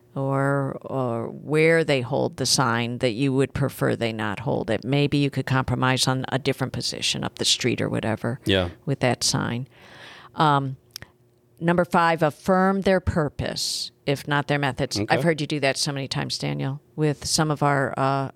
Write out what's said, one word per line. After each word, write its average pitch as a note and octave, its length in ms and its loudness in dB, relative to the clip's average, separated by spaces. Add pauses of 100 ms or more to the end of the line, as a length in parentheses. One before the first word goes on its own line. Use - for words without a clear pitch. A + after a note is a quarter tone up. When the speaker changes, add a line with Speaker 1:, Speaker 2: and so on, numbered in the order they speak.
(180)
Speaker 1:
Or, C#3 680 0
or A#2 440 -4
where D#3+ 560 2
they D3 180 2
hold B2 360 -2
the C3 100 -2
sign A#2+ 520 2
that B2+ 160 2
you C3+ 180 0
would C3 200 2
prefer C3 440 0
they A2+ 160 -2
not G#2+ 260 -4
hold C3+ 320 -2
it. G#2+ 140 -2
Maybe C#3+ 340 2
you C#3+ 100 2
could C3+ 160 -4
compromise C3 600 0
on C3 220 0
a C3+ 100 -2
different C3 340 -2
position - 520 -4
up - 140 -6
the - 60 -2
street - 360 0
or G#2+ 80 0
whatever A2+ 560 -4
Speaker 2:
Yeah. F#2 240 2 (180)
Speaker 1:
with C#3 140 -4
that A#2+ 240 0
sign. B2 420 -2 (720)
Um, C#3 400 2 (840)
number E3+ 240 2
five, E3+ 380 4
affirm F#3+ 600 2
their F#3 180 4
purpose, - 920 -2 (160)
if C#3+ 220 -2
not D3 180 0
their D3 140 0
methods. C3+ 400 -2
Speaker 2:
Okay. G#2+ 120 -2
Speaker 1:
I've D3 120 4
heard D#3+ 160 2
you C#3+ 80 -4
do D#3 120 -2
that C3+ 160 0
so - 140 -2
many C3+ 160 -6
times, C3 320 -4
Daniel, C#3+ 420 -4 (140)
with D3+ 320 0
some D#3 240 2
of D3 140 0
our, C#3 320 2
uh, C3+ 400 0